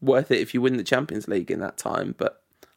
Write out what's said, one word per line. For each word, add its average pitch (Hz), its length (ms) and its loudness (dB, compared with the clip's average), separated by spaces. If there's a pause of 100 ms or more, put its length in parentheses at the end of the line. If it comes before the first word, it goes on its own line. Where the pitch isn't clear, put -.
worth - 280 4
it 127 120 4
if - 120 -4
you 127 60 0
win 131 160 2
the 113 80 -2
Champions 127 460 -2
League 92 200 -2
in 90 120 -4
that - 160 -6
time, 92 400 -4
but - 260 -4 (340)